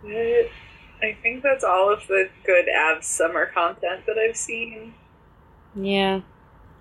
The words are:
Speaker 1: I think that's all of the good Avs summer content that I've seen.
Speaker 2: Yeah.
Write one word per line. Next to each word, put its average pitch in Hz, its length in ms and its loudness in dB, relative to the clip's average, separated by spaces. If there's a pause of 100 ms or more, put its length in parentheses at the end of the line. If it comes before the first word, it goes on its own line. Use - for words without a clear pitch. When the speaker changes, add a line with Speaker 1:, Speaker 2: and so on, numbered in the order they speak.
Speaker 1:
I - 1160 -2
think 254 220 -4
that's 269 200 2
all 190 280 4
of 208 160 -2
the 190 220 2 (160)
good 175 220 6
Avs 156 360 0
summer 170 440 0
content 180 600 -2
that 214 100 -2
I've 226 200 0
seen. 226 560 -10 (840)
Speaker 2:
Yeah. 196 460 0 (600)